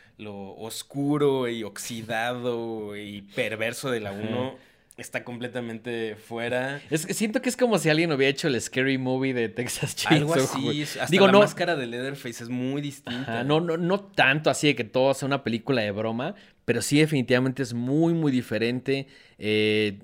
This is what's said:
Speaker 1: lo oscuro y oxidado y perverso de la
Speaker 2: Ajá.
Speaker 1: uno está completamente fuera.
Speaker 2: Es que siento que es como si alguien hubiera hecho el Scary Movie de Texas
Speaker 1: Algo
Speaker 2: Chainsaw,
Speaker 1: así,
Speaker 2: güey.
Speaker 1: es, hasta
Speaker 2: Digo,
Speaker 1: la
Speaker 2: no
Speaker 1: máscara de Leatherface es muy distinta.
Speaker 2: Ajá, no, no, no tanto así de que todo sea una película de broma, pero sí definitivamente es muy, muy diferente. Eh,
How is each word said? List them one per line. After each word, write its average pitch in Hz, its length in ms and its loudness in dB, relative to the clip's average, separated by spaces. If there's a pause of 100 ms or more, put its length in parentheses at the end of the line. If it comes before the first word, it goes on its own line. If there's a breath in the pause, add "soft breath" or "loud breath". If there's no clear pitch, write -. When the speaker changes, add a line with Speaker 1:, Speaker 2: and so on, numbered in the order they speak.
(180 soft breath)
Speaker 1:
lo 101 380 -14
oscuro 139 920 0
y 117 140 -6
oxidado 113 1300 -6
y 101 260 -12 (140)
perverso 113 540 -2
de 117 100 -2
la 101 100 -6
Speaker 2:
Ajá. 98 100 -8
Speaker 1:
uno 123 340 -4 (420 soft breath)
está - 280 -8
completamente 117 920 -8
fuera. 123 720 -6
Speaker 2:
Es 160 160 -2
que 190 80 -4
siento 214 260 0
que - 80 -4
es 240 80 -4
como 233 220 2
si 156 100 0
alguien 160 240 2
hubiera 135 180 4
hecho 139 180 -2
el 120 120 0
Scary 131 380 0
Movie 131 340 0
de 117 160 0
Texas - 480 -6 (100)
Speaker 1:
Algo 151 280 4
Speaker 2:
Chainsaw, 135 220 2
Speaker 1:
así, 135 60 -2
Speaker 2:
güey. 147 200 -2
Speaker 1:
es, 143 140 -8
hasta 131 140 -4
Speaker 2:
Digo, 196 160 8
Speaker 1:
la 185 60 8
Speaker 2:
no 196 60 10
Speaker 1:
máscara 175 380 4
de 135 100 -2
Leatherface 123 560 -8
es 117 80 -8
muy 127 320 -2
distinta. 127 400 -8
Speaker 2:
Ajá, 120 220 -4
no, 151 160 2
no, 165 180 0
no 180 220 0
tanto 151 500 2
así 135 160 2
de 143 80 6
que 113 100 -4
todo 131 300 2
sea - 120 -6
una 139 160 0
película 117 380 0
de 104 120 0
broma, 113 420 -4 (320 loud breath)
pero 117 160 2
sí 143 160 2
definitivamente 131 640 2
es 117 100 -6
muy, 139 400 2
muy 160 180 2
diferente. 127 760 -2 (320 soft breath)
Eh, 107 640 2